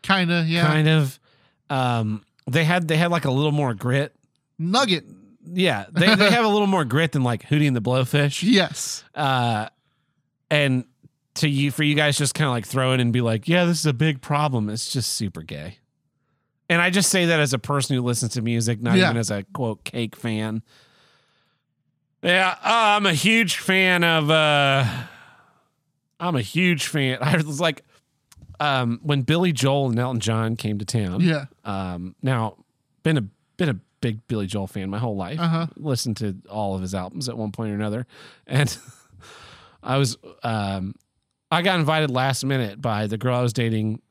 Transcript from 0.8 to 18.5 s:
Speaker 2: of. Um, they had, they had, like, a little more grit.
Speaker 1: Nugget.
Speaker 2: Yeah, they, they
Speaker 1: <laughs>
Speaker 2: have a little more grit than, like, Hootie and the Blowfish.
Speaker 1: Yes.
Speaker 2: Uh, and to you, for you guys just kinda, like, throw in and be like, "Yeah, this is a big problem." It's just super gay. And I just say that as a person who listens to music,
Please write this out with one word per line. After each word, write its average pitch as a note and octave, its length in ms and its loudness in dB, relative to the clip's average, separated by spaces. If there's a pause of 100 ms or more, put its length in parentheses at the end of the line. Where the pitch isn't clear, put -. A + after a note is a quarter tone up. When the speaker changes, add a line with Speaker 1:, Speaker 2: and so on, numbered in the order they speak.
Speaker 2:
of. D3+ 300 2 (500)
Um, A#2 560 -2 (220)
they D#3 180 2
had, E3+ 240 2
they D#3 80 2
had, E3+ 140 2
like, E3+ 160 0
a C3+ 40 0
little C#3+ 220 2
more C#3 220 0
grit. B2+ 400 -2 (440)
Speaker 1:
Nugget. F#3+ 460 0 (400)
Speaker 2:
Yeah, E3 480 0
they, F3+ 220 4
they G3+ 160 6
Speaker 1:
<laughs> - 0 -
Speaker 2:
have A#3 140 4
a G#3+ 40 2
little G#3 200 2
more F#3 160 2
grit D3 280 0
than, C#3 120 0
like, A#2+ 180 -2
Hootie D3 240 2
and C3 100 2
the A2+ 60 -2
Blowfish. C3 600 0
Speaker 1:
Yes. F#3+ 600 0 (100)
Speaker 2:
Uh, A#2+ 540 0 (840)
and C3+ 340 2 (500)
to D#3 140 0
you, C#3+ 220 2
for D3+ 120 -4
you D3 120 2
guys D3 220 2
just C#3+ 160 0
kinda, D#3 180 0
like, A#2 160 -2
throw C3 280 0
in B2+ 60 2
and A#2+ 120 2
be B2 80 2
like, A2 260 0
"Yeah, F3 200 2
this E3+ 120 0
is D#3 80 -4
a D3 60 2
big C#3+ 300 0
problem." C3+ 480 0
It's A2 200 -8
just A#2+ 220 -4
super F2+ 300 -6
gay. D#2 360 -14 (920)
And E3+ 100 2
I F3+ 100 2
just F#3 200 2
say F3+ 160 2
that E3 120 4
as C#3 140 2
a C3 60 -2
person C#3+ 360 -2
who B2+ 80 0
listens A#2+ 300 -2
to A#2+ 100 -4
music, A#2 380 -2